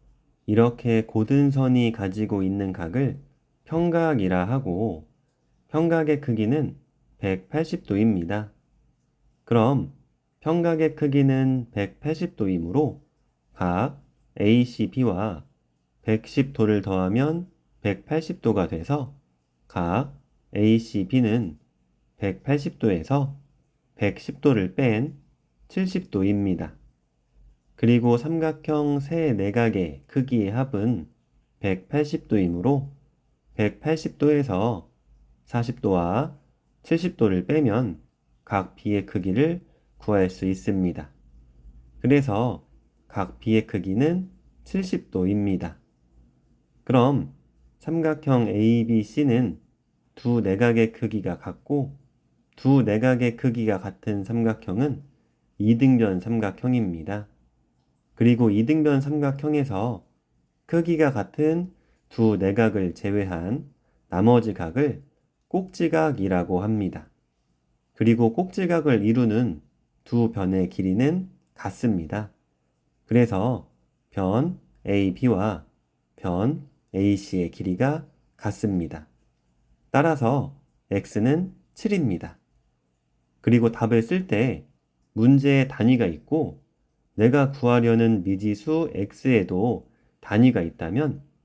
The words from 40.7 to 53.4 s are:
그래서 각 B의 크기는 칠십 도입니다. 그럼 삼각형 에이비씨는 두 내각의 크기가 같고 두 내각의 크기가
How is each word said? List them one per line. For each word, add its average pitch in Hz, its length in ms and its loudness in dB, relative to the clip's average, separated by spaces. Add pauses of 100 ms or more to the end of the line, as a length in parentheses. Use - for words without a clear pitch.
그래서 123 720 0 (400)
각 92 320 -8
B의 110 260 2
크기는 131 640 -2 (320)
칠십 - 480 -6
도입니다. 95 680 -2 (1080)
그럼 123 500 2 (460)
삼각형 151 640 0
에이비씨는 113 1120 2 (560)
두 120 260 0
내각의 113 520 2
크기가 98 460 -6
같고 139 600 -6 (580)
두 135 260 4
내각의 117 540 2
크기가 113 420 0